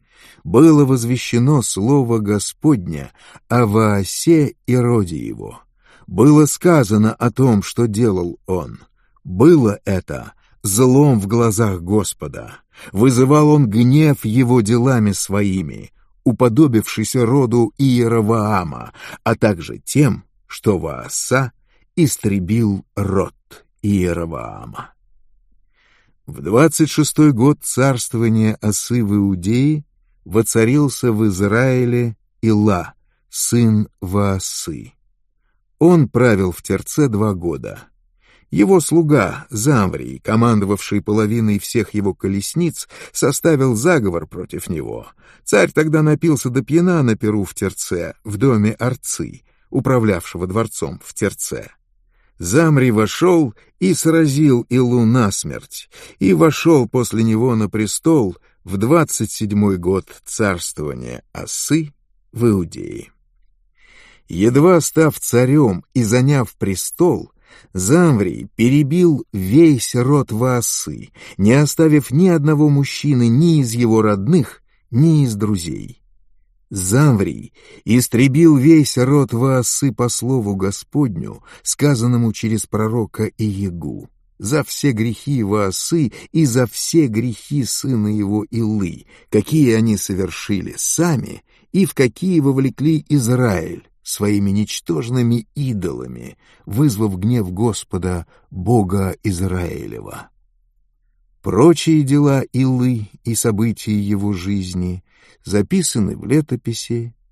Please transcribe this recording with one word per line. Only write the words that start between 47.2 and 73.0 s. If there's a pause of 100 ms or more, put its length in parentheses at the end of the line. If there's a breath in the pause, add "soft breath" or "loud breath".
в
Терце, (100)
в
доме
Арцы, (260)
управлявшего
дворцом
в
Терце. (680)
Замрий
вошел (260 soft breath)
и
сразил
Илу
насмерть, (280 loud breath)
и
вошел
после
него
на
престол (260)
в
двадцать
седьмой
год (160)
царствования (120)
Асы (400)
в
Иудее. (1160 soft breath)
Едва
став
царем (100)
и
заняв
престол, (420 soft breath)
Замврий
перебил
весь
род
Ваасы, (260 loud breath)
не
оставив
ни
одного
мужчины